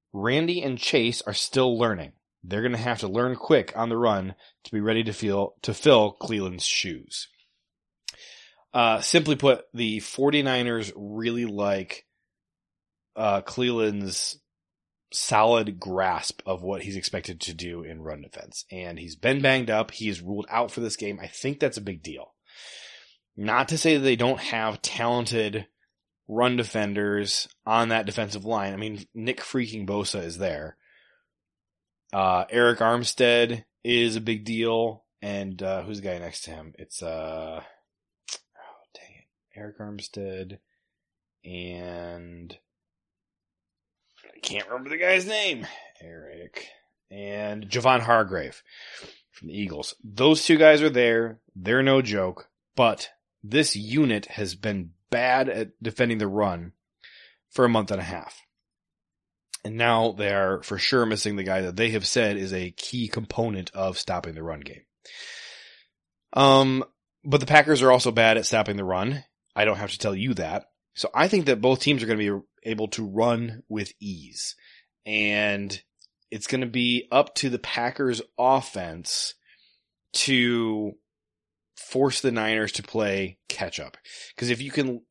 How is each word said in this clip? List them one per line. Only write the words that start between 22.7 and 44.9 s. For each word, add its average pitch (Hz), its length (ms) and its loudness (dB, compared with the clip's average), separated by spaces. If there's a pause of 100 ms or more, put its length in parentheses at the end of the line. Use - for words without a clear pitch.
Not 110 320 2
to 160 80 0
say 156 180 4
that 139 80 2
they 127 140 4
don't 120 220 2
have 110 420 -4
talented 117 840 -2 (600)
run 123 300 2
defenders 104 920 -2 (180)
on 113 240 2
that 113 160 0
defensive 101 380 -6
line. 101 300 -2
I 98 40 -8
mean, 104 360 -8
Nick 113 260 -6
freaking 110 480 -4
Bosa 101 340 -4
is 85 160 -10
there. 78 380 -6 (1400)
Uh, 92 380 2
Eric 120 300 4
Armstead 120 840 2 (220)
is 117 320 2
a 110 40 -4
big 110 220 -4
deal. 113 600 -2 (160)
And, 98 420 -6
uh, 95 200 -4
who's 104 180 -10
the 98 60 -8
guy 90 100 -4
next 85 280 -12
to 82 60 -16
him? 80 260 -16
It's, - 240 -14
uh, 80 600 -8
oh, - 1200 -20 (120)
dang - 220 -20
it. - 420 -20
Eric 104 200 -18
Armstead 98 760 -12 (880)
and 87 1120 -12 (1900)
can't 101 220 -6
remember 127 220 -10
the 160 80 -6